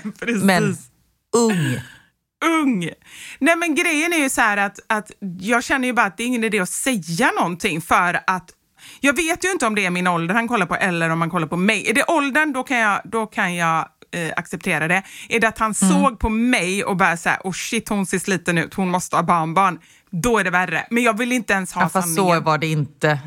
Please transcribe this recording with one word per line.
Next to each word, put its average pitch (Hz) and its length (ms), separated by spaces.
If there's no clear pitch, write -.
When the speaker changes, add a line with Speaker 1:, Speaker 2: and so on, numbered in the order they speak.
Speaker 1:
<laughs> - 140
Precis. 226 160
Speaker 2:
Men 190 340
ung. 175 440
Speaker 1:
Ung! 269 460
Nej, 330 180
men 339 180
grejen 339 380
är 339 60
ju 269 120
så 285 100
här 214 160
att, 202 300
att 214 240
jag 233 240
känner 269 240
ju 247 60
bara 226 120
att 190 100
det 226 60
är 247 40
ingen 247 180
idé 214 160
att 180 80
säga 202 720
någonting 170 420
för 180 460
att 185 240
jag 277 160
vet 339 280
ju 370 60
inte 349 160
om 214 80
det 202 120
är 180 40
min 180 160
ålder 170 280
han 233 140
kollar 233 180
på 185 100
eller 170 340
om 165 100
han 165 100
kollar 170 160
på 170 100
mig. 190 340
Är 226 40
det - 140
åldern, 302 440
då 254 100
kan 254 160
jag, 208 260
då 214 220
kan 180 280
jag, 165 340
eh, 170 240
acceptera 165 520
det. 185 140
Är 226 120
det 226 80
att 220 100
han 220 240
Speaker 2:
Mm. 196 100
Speaker 1:
såg 262 160
på 240 100
mig 220 560
och 196 120
bara 170 200
så 165 120
här, 160 160
"Oh 190 80
shit, - 360
hon 202 180
ser 190 120
sliten 175 400
ut, - 160
hon 185 160
måste 175 260
ha 165 60
barnbarn." 170 560
Då 220 280
är 190 60
det 185 60
värre. 175 400
Men 233 120
jag 226 160
vill 240 140
inte 233 200
ens 190 200
ha 185 100
Speaker 2:
Ja, 180 60
fast 180 280
Speaker 1:
sanningen. 180 220
Speaker 2:
så 151 60
var 156 140
det 160 80
inte. 151 600